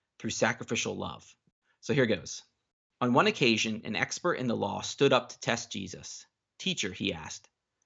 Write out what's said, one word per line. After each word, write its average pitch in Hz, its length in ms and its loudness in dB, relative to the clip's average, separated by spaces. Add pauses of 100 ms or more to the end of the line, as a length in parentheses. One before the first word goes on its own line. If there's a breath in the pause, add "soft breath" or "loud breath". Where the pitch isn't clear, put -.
(180)
through 113 120 -6
sacrificial 107 680 0
love. - 280 -8 (560)
So 113 140 0
here 127 120 4
goes. - 360 -2 (580)
On 123 120 2
one 160 140 6
occasion, 113 580 2
an 110 120 -4
expert - 380 -2
in 131 120 -4
the 113 100 0
law 101 240 -2
stood - 320 2
up 123 180 4
to - 100 -16
test - 320 -4
Jesus. - 540 -12 (320)
"Teacher," 131 340 -4
he 95 200 -2
asked, - 360 -12 (380)